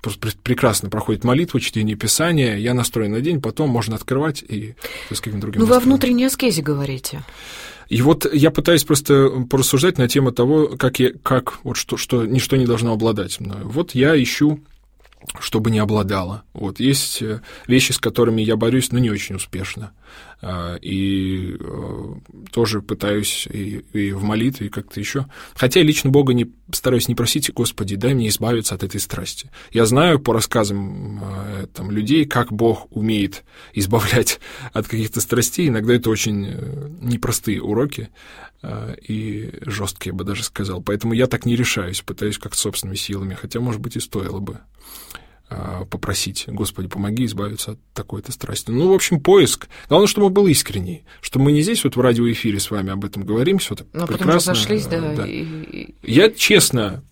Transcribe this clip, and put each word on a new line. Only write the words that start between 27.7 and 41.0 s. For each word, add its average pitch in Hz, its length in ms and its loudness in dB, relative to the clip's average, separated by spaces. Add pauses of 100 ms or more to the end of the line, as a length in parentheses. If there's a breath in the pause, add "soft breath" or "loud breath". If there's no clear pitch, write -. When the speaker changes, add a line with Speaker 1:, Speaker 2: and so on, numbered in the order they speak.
Speaker 1:
дай 120 200 0
мне 120 160 2
избавиться 110 440 -2
от 95 80 -6
этой 98 180 -6
страсти". - 520 -10 (180 loud breath)
Я 117 160 4
знаю 143 320 4
по 120 140 0
рассказам, 101 880 -2
э, 98 500 -8
там, 92 200 -8
людей, 120 320 2
как 120 280 0
Бог 110 380 0
умеет 107 540 -2 (300 loud breath)
избавлять 104 680 0 (160)
<laughs> 131 160 -14
от 110 160 -4
каких-то 110 320 -4
страстей. 123 480 0
Иногда 113 260 2
это 120 160 2
очень, 104 380 -2
э, 139 400 -10 (120)
непростые 110 640 -2
уроки, 113 460 -2 (540 loud breath)
э, 110 380 -10
и 110 520 -6 (140)
жёсткие, 98 440 -6
я 90 80 -6
бы 92 60 -6
даже 101 180 -4
сказал. 95 400 -6
Поэтому 107 320 -2